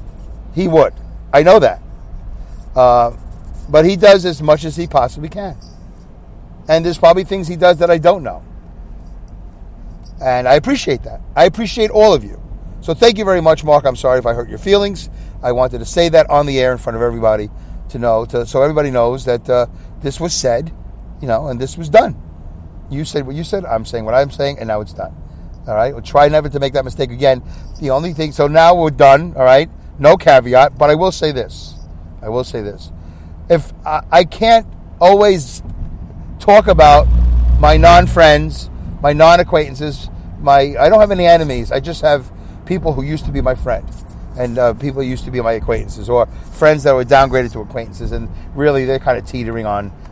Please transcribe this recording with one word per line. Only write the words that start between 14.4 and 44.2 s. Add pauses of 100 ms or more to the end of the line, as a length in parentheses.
your
feelings. (340)
I
wanted
to
say
that
on
the
air
in
front
of
everybody (380)
to
know,
to,
so
everybody
knows
that,
uh, (340)
this
was
said, (500)
you
know,
and
this
was
done. (680)
You
said
what
you
said,
I'm
saying
what
I'm
saying,
and
now
it's
done. (520)
All
right?
We'll
try
never
to
make
that
mistake
again. (360)
The
only
thing,
so
now
we're
done,
all
right? (300)
No
caveat,
but
I
will
say
this. (460)
I
will
say
this. (580)
If (120)
I, (100)
I
can't (340)
always (760)
talk
about (520)
my
non-friends, (320)
my
non-acquaintances, (300)
my,
I
don't
have
any
enemies.
I
just
have (340)
people
who
used
to
be
my
friend, (520)